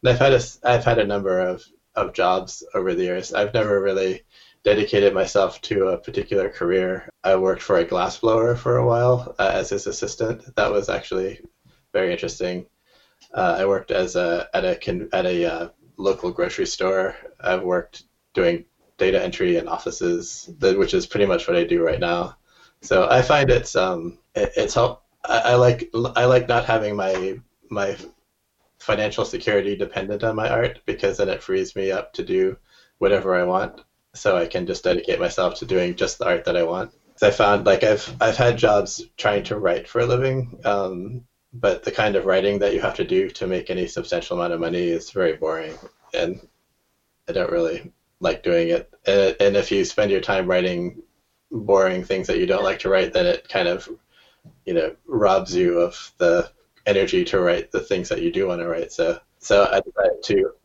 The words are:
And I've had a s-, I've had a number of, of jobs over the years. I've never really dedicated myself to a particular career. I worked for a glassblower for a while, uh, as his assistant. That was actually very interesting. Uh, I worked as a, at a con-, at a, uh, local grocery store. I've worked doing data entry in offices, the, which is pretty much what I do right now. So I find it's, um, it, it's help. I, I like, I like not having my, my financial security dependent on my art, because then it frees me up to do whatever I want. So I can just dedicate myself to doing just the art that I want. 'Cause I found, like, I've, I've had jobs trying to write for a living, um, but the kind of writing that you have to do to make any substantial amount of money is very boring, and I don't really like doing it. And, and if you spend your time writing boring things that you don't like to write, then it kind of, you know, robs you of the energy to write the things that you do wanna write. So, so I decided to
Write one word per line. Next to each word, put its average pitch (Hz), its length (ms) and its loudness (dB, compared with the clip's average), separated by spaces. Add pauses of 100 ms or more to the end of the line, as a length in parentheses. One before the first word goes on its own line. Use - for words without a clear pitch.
And 127 80 4
I've 120 100 4
had 135 140 6
a 127 40 6
s-, - 260 -4
I've 120 200 2
had 117 160 2
a 104 80 2
number 95 320 -2
of, 90 240 -4 (320)
of 98 180 -2
jobs 92 500 -2 (100)
over 92 200 -2
the 90 100 -2
years. 90 300 -4
I've 104 200 0
never 104 260 2
really 95 440 -2 (400)
dedicated 104 500 4
myself 95 480 0
to 98 280 0
a 90 80 0
particular 101 520 -4
career. 92 580 -2 (160)
I 95 140 4
worked 92 240 0
for 95 160 2
a 82 80 2
glassblower 113 720 0
for 123 200 0
a 123 80 2
while, 123 540 2
uh, 98 140 2
as 95 160 -2
his 101 180 -4
assistant. - 680 -6
That 104 180 2
was 98 160 0
actually 95 500 -4 (540)
very 92 180 0
interesting. 90 540 -6 (680)
Uh, - 260 0
I 95 60 2
worked 98 260 0
as 90 260 0
a, 87 360 -2
at 92 120 0
a 90 100 0
con-, 90 380 -6
at 92 120 0
a, 87 200 0
uh, 82 240 -4 (260)
local 92 360 -2
grocery 90 340 -4
store. 92 500 -2 (240)
I've 92 240 -2
worked 90 400 -4 (300)
doing 170 320 0 (320)
data 92 260 2
entry 90 340 0
in 82 120 -4
offices, 87 800 -6 (100)
the, 95 180 4
which 98 160 2
is 90 140 0
pretty 101 200 0
much 87 200 0
what 90 80 2
I 85 80 2
do 85 180 0
right 80 180 0
now. 87 360 -2 (460)
So 92 280 2
I 127 120 6
find 139 280 4
it's, - 260 2
um, 90 440 -2 (160)
it, 104 220 0
it's 107 160 -2
help. - 300 0 (200)
I, 120 160 0
I 123 160 4
like, 123 340 4 (260)
I 120 100 2
like 127 240 4
not 120 160 2
having 107 300 0
my, 95 440 -4 (300)
my 101 260 -4 (840)
financial 104 460 -2
security 101 500 -2
dependent 98 480 -6
on 113 120 -2
my 110 140 -2
art, - 360 -2
because 98 320 -2
then 101 120 0
it 85 140 -6
frees 95 320 -4
me 98 160 -2
up - 220 -6
to - 100 -8
do 92 340 0 (400)
whatever 95 380 2
I 90 80 2
want. 90 380 -2 (320)
So 95 240 0
I 85 100 0
can 90 180 -4
just 90 180 -6
dedicate 87 360 0
myself 87 400 0
to - 60 -10
doing 90 300 0
just 95 220 -4
the - 80 -4
art 87 200 0
that 87 120 0
I 85 60 2
want. 85 280 -4
'Cause - 360 -8
I 101 40 6
found, 101 340 2
like, 98 180 4
I've, 107 380 0
I've 110 160 2
had 120 200 2
jobs 104 460 0 (140)
trying 104 260 0
to 104 140 -6
write 90 300 -2
for 120 140 -2
a 120 40 2
living, 127 600 -2
um, 101 580 -4 (300)
but 104 300 -2
the - 80 -4
kind 107 240 0
of 92 100 0
writing 95 340 2
that 101 140 2
you - 80 0
have 98 140 -2
to 98 80 -2
do 185 280 0
to - 160 -8
make 92 220 -4
any 90 180 -4
substantial 87 500 -6
amount 87 160 -2
of 82 60 -6
money 87 300 -2
is 82 220 -4
very 87 220 0
boring, 80 400 -6 (400)
and 180 260 -4 (880)
I - 40 -10
don't 92 200 -2
really 85 400 -2 (280)
like 170 240 -2
doing 170 260 2
it. 170 220 -2 (140)
And, 98 340 4
and 101 180 4
if 98 140 0
you 98 140 2
spend 101 260 0
your 95 100 2
time 95 260 -2
writing 90 540 0 (500)
boring 95 520 2
things 95 240 -4
that - 100 0
you - 80 2
don't 190 180 0
like 190 160 -2
to 190 100 -4
write, 185 240 2
then 180 120 4
it - 240 0
kind 92 180 0
of, - 220 -4 (760)
you 90 80 -4
know, 156 220 0 (120)
robs 95 480 0
you 87 240 2
of - 380 -2
the 87 320 2 (360)
energy 95 400 2
to 98 140 0
write 87 320 0
the - 80 -2
things 92 300 -4
that 87 120 -4
you 85 100 0
do 95 160 -2
wanna 85 200 -4
write. 85 240 -6
So, 85 280 -2 (200)
so 101 260 4
I 98 160 2
decided - 420 -2
to 104 280 2 (140)